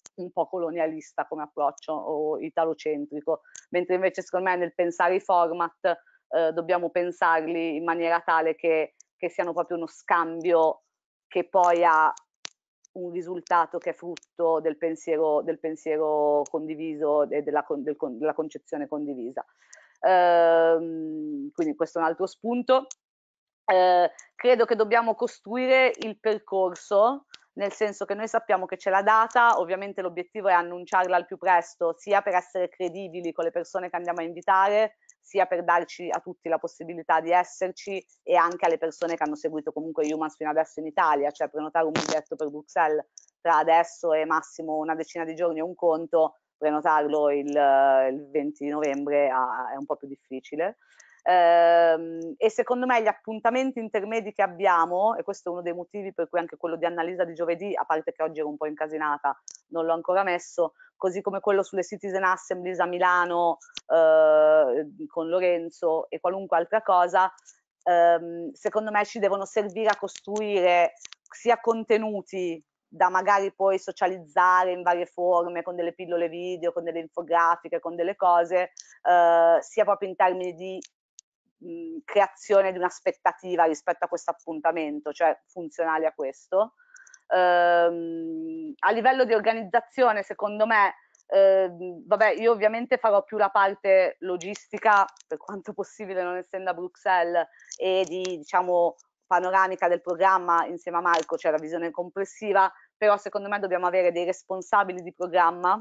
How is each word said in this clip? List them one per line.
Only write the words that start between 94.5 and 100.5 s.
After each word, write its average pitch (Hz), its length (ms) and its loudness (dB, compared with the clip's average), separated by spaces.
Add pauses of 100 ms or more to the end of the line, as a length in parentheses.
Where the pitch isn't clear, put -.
per 156 100 -8
quanto 196 360 -12
possibile, 185 500 -8
non 180 140 -6
essendo 185 320 -8
a 175 40 -6
Bruxelles, 175 720 -2 (300)
e 185 280 0
di, 180 180 -6 (160)
diciamo, 175 580 0 (300)
panoramica 185 600 0
del 175 140 0
programma 175 640 2